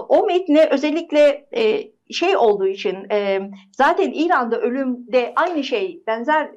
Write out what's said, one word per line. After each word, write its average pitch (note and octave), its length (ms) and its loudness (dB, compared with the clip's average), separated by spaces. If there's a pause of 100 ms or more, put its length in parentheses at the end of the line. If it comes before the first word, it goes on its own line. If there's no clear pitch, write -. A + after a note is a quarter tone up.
o F4+ 180 4
metne F4 440 4
özellikle, D4 760 2 (100)
e, - 340 0 (220)
şey F4+ 240 0
olduğu G3+ 300 2
için, F#3+ 440 -4
e, G3+ 300 0 (320)
zaten D4+ 420 0
İran'da C#4 460 0
ölümde B3 760 -2
aynı D#4 280 -2
şey, G3 420 -6
benzer A#3 500 -2